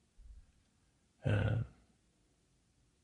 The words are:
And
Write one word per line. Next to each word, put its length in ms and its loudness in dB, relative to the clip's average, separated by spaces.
And 420 2